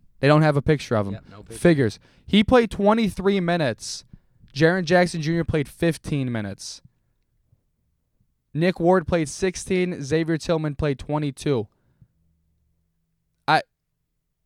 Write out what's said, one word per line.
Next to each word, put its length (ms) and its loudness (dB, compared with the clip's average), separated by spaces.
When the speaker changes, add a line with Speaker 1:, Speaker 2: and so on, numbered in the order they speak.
Speaker 1:
They 80 4
don't 140 6
have 140 2
a 60 0
picture 340 -2
of 120 -2
him. 60 -6
Speaker 2:
Yep, 160 -14
no 120 -20
picture. 160 -18
Speaker 1:
Figures. 400 2
He 180 4
played 260 4
twenty-three 680 0
minutes. 640 -4
Jaren 300 2
Jackson 360 2
Junior 240 -2
played 240 -2
fifteen 640 -4
minutes. 480 -10
Nick 260 0
Ward 260 2
played 220 -2
sixteen. 760 -4
Xavier 360 -2
Tillman 380 -4
played 220 -2
twenty-two. 680 -4
I, 140 4